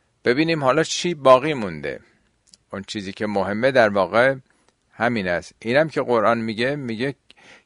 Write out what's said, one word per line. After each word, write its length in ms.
ببینیم 400
حالا 180
چی 320
باقی 400
مونده. 460
اون 100
چیزی 300
که 140
مهمه 440
در 180
واقع 460
همین 360
است. 300
اینم 300
که 140
قرآن 360
میگه، 380
میگه: 380